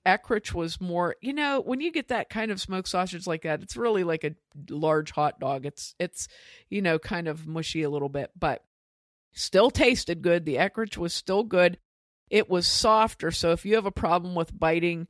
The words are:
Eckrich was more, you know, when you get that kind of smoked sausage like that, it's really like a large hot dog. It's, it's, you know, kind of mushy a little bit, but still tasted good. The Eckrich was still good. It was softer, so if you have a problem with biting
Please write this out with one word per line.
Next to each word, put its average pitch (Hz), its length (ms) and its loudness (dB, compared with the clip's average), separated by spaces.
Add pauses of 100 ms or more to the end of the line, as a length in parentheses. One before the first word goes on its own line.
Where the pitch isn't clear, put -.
Eckrich 208 480 2
was 165 260 -4
more, 175 400 -2
you 262 120 -6
know, 277 280 0
when 262 200 -2
you 330 120 -2
get 320 160 -4
that 226 220 -2
kind 220 200 -4
of 190 100 -6
smoked 185 280 -6
sausage 180 380 -4
like 160 160 -4
that, 156 200 -2
it's - 140 -14
really 220 280 0
like 160 200 -2
a 156 100 -4 (360)
large 156 420 0
hot 147 260 0
dog. 135 280 -4
It's, - 340 -12
it's, - 280 -6 (400)
you 202 140 -4
know, 165 160 2
kind 170 300 -6
of 156 180 -8
mushy 160 360 -4
a 147 80 -2
little 143 180 -2
bit, 143 280 -6
but 156 280 -2 (680)
still 208 360 4
tasted 247 520 2
good. 170 240 2
The 143 100 -2
Eckrich 202 400 -2
was - 160 -4
still 196 320 0
good. 180 340 4 (520)
It 208 200 2
was 175 160 2
softer, 220 640 4
so 170 220 2
if 170 120 -2
you 208 120 4
have 208 100 0
a 196 40 0
problem 180 440 0
with 165 240 -4
biting 165 520 0